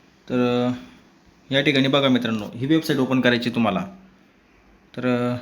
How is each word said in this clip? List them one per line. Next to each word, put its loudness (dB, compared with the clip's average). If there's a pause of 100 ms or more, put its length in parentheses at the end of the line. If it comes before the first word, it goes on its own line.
(300)
तर, 0
अ, -12
या 4
ठिकाणी 2
बघा 2
मित्रांनो, 0 (100)
ही -6
वेबसाइट 0
ओपन 0
करायची 2
तुम्हाला. 0 (1160)
तर, -2
अ, -4